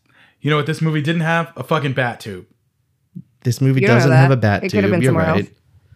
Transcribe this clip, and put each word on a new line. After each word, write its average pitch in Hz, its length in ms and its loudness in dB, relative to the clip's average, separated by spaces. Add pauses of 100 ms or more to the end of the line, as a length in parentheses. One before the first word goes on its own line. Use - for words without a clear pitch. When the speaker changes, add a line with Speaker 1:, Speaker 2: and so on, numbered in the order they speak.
(400)
Speaker 1:
You 143 100 -4
know 151 60 0
what 147 100 -2
this 156 160 -6
movie 156 200 -2
didn't 170 200 -2
have? 165 340 -4
A 123 80 -12
fucking 147 300 -2
bat 127 260 -4
tube. 95 260 -14 (960)
Speaker 2:
This 123 180 -2
movie 135 200 2
Speaker 3:
You 190 60 2
don't 220 80 4
know 220 40 6
Speaker 2:
doesn't 170 120 4
Speaker 3:
that. 127 60 4
Speaker 2:
have 135 160 6
a 131 40 4
bat 104 280 0
Speaker 3:
It - 80 -6
could 101 100 0
have - 20 2
Speaker 2:
tube. 101 80 0
Speaker 3:
been 175 100 0
Speaker 2:
You're 131 80 2
Speaker 3:
somewhere - 160 0
Speaker 2:
right. 101 200 -2
Speaker 3:
else. - 40 -20 (460)